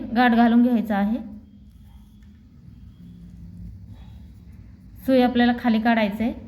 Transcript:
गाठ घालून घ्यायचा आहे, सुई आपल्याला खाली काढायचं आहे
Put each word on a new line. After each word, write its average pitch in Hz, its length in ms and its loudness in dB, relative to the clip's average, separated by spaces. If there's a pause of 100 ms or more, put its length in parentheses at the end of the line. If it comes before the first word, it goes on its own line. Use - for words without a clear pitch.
(160)
गाठ 247 180 4
घालून 233 280 6
घ्यायचा 220 340 0
आहे, 208 220 0 (4000)
सुई 262 160 4
आपल्याला 240 380 2
खाली 226 200 0
काढायचं 220 440 0
आहे 269 80 -2 (160)